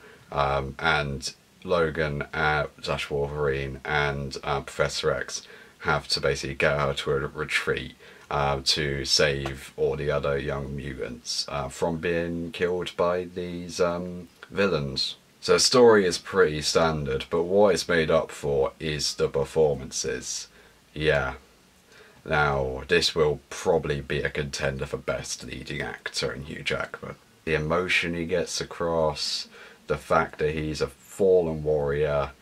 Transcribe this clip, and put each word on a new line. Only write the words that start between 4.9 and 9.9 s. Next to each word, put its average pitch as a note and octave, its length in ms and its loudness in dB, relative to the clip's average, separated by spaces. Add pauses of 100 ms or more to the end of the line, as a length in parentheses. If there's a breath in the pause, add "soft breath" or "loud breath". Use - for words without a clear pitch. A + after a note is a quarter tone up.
X - 300 -4 (380 loud breath)
have D2+ 300 -2
to E2 120 0
basically C#2 340 -2
get D2 240 2
her C#2+ 140 0
to - 180 -4
a C#2 80 2
retreat, C#2+ 760 -4 (340 loud breath)
uh, C#2+ 360 0
to C#2 400 0
save C#2 720 0
all C#2+ 180 2